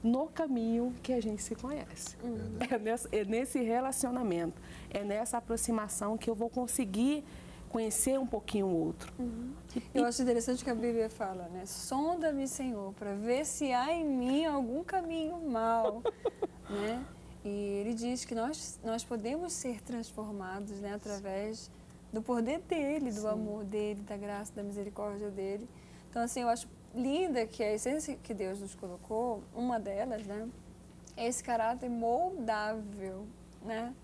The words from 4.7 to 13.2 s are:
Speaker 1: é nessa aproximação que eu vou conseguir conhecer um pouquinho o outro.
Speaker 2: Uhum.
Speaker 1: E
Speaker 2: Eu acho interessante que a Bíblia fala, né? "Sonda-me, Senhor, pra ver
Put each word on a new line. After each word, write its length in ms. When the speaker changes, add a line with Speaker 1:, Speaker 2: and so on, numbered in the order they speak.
Speaker 1:
é 120
nessa 360
aproximação 800
que 100
eu 60
vou 160
conseguir 720
conhecer 440
um 80
pouquinho 400
o 80
outro. 300
Speaker 2:
Uhum. 360
Speaker 1:
E 220
Speaker 2:
Eu 80
acho 160
interessante 420
que 60
a 60
Bíblia 340
fala, 440
né? 120
"Sonda-me, 840
Senhor, 480
pra 180
ver 320